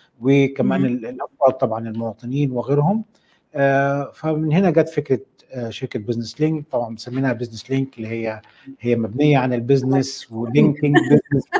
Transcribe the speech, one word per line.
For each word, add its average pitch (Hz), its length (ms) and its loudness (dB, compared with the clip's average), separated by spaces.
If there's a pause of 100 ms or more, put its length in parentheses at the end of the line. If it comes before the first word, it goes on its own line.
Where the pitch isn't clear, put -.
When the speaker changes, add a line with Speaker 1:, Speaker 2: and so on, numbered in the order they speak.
(220)
Speaker 1:
وكمان 135 600 2
Speaker 2:
مهم. 131 100 2
Speaker 1:
ال-، 120 140 -4
الأفراد 127 480 0
طبعا 113 360 -4
المواطنين 120 600 -4
وغيرهم. 147 520 0 (520)
آه، 139 600 0
فمن 156 380 -2
هنا 185 160 4
جت 160 200 2
فكرة، 139 300 -2 (320)
آه، 120 180 -6
شركة 120 300 -8
بيزنس 113 420 -6
لينك. 156 300 0
طبعا 117 180 -2
مسمينها 123 440 -4
بيزنس 113 380 -8
لينك 135 260 -2
اللي 113 100 -8
هي، 110 340 -6 (380)
هي 120 160 0
مبنية 123 420 2
عن 127 160 0
البيزنس 131 800 0
ولينكينج 143 640 2
Speaker 2:
<laughs> - 140 4
Speaker 1:
بيزنس 143 340 4 (160)